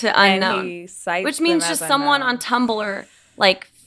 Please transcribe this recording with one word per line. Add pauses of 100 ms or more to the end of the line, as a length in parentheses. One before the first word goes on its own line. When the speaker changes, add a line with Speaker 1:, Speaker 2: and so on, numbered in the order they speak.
Speaker 1:
to
Speaker 2:
and
Speaker 1:
unknown,
Speaker 2:
he
cites
Speaker 1:
which
means
Speaker 2:
them
Speaker 1:
just
Speaker 2:
as
Speaker 1:
someone
Speaker 2:
unknown.
Speaker 1:
on
Tumblr, (300)
like, (200)